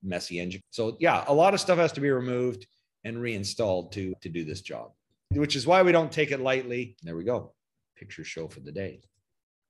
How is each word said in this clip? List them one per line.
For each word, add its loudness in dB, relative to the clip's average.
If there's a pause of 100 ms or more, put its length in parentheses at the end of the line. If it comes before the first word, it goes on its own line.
messy -6
engine. -6 (100)
So -4
yeah, 4
a 2
lot 6
of 0
stuff 2
has 4
to -8
be 2
removed -2 (380)
and -8
reinstalled -2
to, -6
to -12
do -4
this -8
job, -14 (360)
which 0
is -2
why 8
we 8
don't 4
take 0
it -2
lightly. -2
There -10
we -6
go. -4 (420)
Picture -16
show -10
for -20
the -14
day. -8 (680)